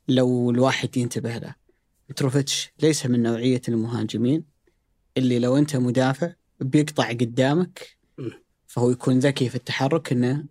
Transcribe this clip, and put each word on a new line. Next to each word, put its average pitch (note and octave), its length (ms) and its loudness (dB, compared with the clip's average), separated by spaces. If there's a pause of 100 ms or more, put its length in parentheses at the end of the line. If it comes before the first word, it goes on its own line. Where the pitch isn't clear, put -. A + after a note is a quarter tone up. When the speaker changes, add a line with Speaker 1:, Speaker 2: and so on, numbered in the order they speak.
Speaker 1:
لو B2+ 440 2
الواحد B2+ 460 0
ينتبه A#2+ 400 -4
له، - 180 -12 (540)
متروفيتش C#3 640 -2 (100)
ليس D3+ 240 2
من A#2+ 180 2
نوعية A#2 440 0
المهاجمين A#2 760 -2 (720)
اللي B2 220 2
لو B2 180 2
أنت D3 180 2
مدافع B2+ 580 0 (260)
بيقطع C#3+ 500 0
قدامك، B2+ 880 -2 (200)
Speaker 2:
مم. A#2+ 140 -10 (360)
Speaker 1:
فهو B2 240 2
يكون B2+ 280 2
ذكي C3+ 300 2
في A2 60 -10
التحرك C3+ 560 -2
إنه B2+ 400 0